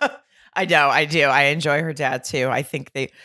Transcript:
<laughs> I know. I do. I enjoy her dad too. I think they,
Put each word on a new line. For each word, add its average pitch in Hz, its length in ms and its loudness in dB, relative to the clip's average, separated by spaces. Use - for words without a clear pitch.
<laughs> - 540 -8
I 190 100 -2
know. 156 240 4
I 147 160 2
do. 147 200 0
I 139 180 4
enjoy 143 400 0
her 160 100 -6
dad 135 320 -4
too. 131 240 -4
I 131 140 -2
think 139 320 -10
they, 135 160 -6